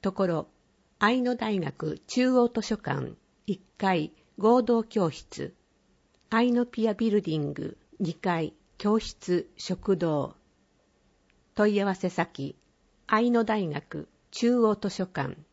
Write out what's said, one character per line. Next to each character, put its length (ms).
と 120
こ 140
ろ、 200
愛 240
の 120
大 240
学 480
中 240
央 160
図 140
書 160
館 360
一 120
階 340
合 240
同 220
教 260
室、 460
愛 220
の 160
ピ 200
ア 60
ビ 160
ル 140
デ 80
ィ 100
ン 120
グ 240
二 140
階 400
教 220
室 580
食 400
堂。 380
問 220
い 60
合 40
わ 100
せ 140
先、 460
愛 220
の 140
大 240
学 400
中 300
央 140
図 140
書 160
館。 320